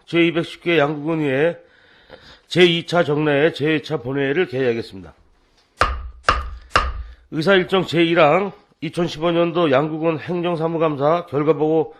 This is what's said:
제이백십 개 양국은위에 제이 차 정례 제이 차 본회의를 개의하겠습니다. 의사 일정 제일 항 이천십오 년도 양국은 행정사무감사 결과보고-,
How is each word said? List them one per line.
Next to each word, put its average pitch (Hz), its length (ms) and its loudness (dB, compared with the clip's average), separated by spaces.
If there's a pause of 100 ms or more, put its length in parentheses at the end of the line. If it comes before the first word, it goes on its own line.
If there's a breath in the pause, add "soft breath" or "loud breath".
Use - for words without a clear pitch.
제이백십 165 560 0
개 170 160 0
양국은위에 151 800 0 (880 loud breath)
제이 170 380 4
차 175 180 2
정례 151 480 2
제이 151 300 -2
차 151 160 -6
본회의를 139 500 -2
개의하겠습니다. 113 680 -4 (2250 loud breath)
의사 160 240 2
일정 185 300 2
제일 170 340 2
항 170 320 4 (300)
이천십오 165 500 -4
년도 170 400 2
양국은 156 480 0
행정사무감사 165 1040 -2
결과보고-, 151 760 0